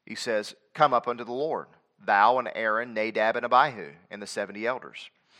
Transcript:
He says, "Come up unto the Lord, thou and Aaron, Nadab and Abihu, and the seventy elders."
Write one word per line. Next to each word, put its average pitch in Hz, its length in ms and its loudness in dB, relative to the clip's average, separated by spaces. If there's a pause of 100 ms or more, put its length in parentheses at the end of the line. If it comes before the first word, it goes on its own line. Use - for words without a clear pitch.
He 110 100 -14
says, 107 400 -4 (200)
"Come 147 180 4
up 120 160 2
unto 120 160 -4
the 120 80 -10
Lord, 131 360 -4 (300)
thou 104 400 4
and 117 160 -4
Aaron, 113 380 -2
Nadab 110 440 0
and 117 100 -4
Abihu, 117 480 2 (160)
and 101 100 -14
the 101 60 -12
seventy 101 400 -6
elders." 117 440 -6 (300)